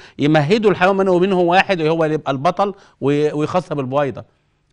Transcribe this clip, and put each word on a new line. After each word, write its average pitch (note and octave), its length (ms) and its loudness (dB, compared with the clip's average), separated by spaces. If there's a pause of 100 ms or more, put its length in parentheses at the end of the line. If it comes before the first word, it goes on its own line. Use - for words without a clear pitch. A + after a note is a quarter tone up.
(180)
يمهدوا D#3 520 2
الحيوان F#3 240 2
المنوي F#3+ 260 2
منهم F3+ 260 2
واحد F#3 340 2
هو D#3+ 240 0
اللي D#3 100 -2
يبقى D3 180 -4
البطل F3+ 420 -2 (260)
و-، D3 380 0
ويخصب D3+ 420 -4
البويضة. C3 440 -4 (480)